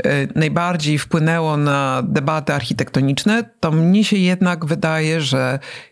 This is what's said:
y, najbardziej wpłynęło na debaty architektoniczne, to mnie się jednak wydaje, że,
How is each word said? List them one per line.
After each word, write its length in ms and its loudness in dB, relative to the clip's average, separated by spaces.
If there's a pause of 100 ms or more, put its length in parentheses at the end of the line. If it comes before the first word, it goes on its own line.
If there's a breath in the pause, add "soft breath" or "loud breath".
y, 280 0
najbardziej 640 0
wpłynęło 580 0
na 480 0
debaty 500 -2
architektoniczne, 920 0 (160)
to 100 0
mnie 340 4
się 120 0
jednak 480 0
wydaje, 560 0
że, 380 0 (340 loud breath)